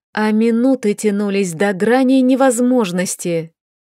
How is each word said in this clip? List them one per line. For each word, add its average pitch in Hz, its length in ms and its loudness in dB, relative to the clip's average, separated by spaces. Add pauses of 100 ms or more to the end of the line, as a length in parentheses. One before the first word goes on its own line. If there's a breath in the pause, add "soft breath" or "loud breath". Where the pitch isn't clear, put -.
(140)
а 214 180 -2
минуты 226 600 2
тянулись 202 600 -2
до 202 180 -2
грани 254 500 2
невозможности. 240 1300 0 (360)